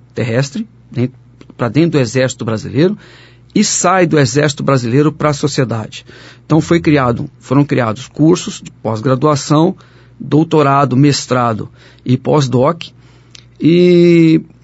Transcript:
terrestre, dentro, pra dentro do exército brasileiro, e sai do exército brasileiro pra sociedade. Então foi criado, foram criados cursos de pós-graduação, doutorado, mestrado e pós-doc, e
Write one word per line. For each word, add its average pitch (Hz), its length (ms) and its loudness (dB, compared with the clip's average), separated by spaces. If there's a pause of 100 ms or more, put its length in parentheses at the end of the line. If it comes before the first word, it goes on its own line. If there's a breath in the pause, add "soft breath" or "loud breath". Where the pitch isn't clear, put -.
(140)
terrestre, 127 520 -4 (240)
dentro, 123 260 -6 (400)
pra 120 120 -4
dentro 156 240 0
do 147 60 0
exército 127 460 -2
brasileiro, 113 520 -2 (580 loud breath)
e 214 80 2
sai 185 440 0
do 156 120 0
exército 139 440 0
brasileiro 135 500 0
pra 151 200 -2
sociedade. 127 720 -6 (400 loud breath)
Então 160 160 2
foi 170 200 0
criado, 143 480 0 (100)
foram 139 260 0
criados 123 440 -4
cursos 170 540 -2
de - 80 -20
pós-graduação, 139 1080 0 (420 soft breath)
doutorado, 143 800 0
mestrado 123 720 0 (360 soft breath)
e 127 120 0
pós-doc, 139 680 0 (760 soft breath)
e 170 800 4 (240)